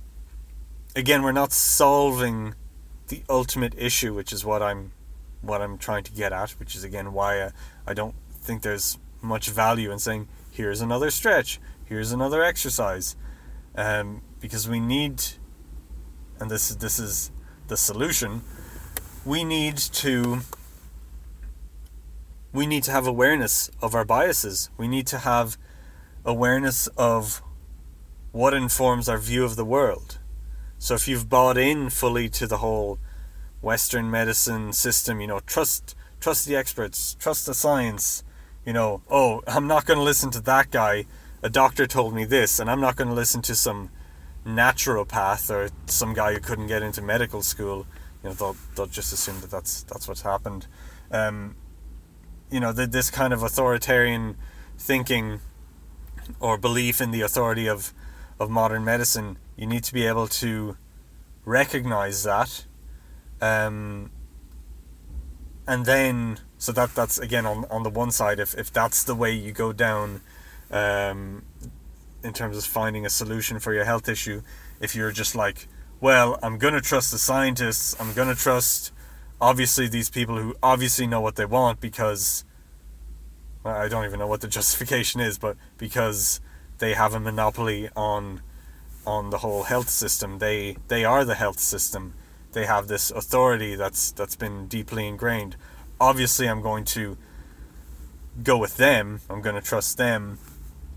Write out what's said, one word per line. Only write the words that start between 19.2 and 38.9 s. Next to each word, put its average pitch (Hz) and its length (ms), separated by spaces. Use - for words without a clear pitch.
we 151 180
need 156 340
to, 123 680
we 139 120
need 151 200
to 135 80
have 131 160
awareness 127 640
of 110 100
our 113 120
biases. 113 720
We 113 100
need 127 220
to 135 100
have 120 400
awareness 123 600
of 113 460
what 131 240
informs 123 540
our 113 100
view 117 260
of 113 120
the 113 80
world. 123 540
So 123 120
if - 120
you've 120 220
bought 127 300
in 135 320
fully 120 400
to - 160
the 107 100
whole 107 420
Western 113 500
medicine 110 600
system, 113 480
you 104 60
know, 101 140
trust, - 540
trust 156 260
the 143 100
experts, 120 640
trust 156 240
the 139 80
science, 123 720
you 120 80
know, 107 380